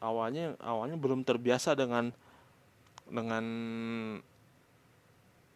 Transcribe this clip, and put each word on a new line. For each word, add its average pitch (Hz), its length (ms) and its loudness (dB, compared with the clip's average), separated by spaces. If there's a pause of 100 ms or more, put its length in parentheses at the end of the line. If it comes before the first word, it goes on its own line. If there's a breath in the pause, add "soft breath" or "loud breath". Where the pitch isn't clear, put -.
Awalnya, 113 560 -2
awalnya 117 400 -4
belum 131 240 0
terbiasa 127 560 4
dengan, 120 320 2 (960 soft breath)
dengan 113 380 -2 (2000)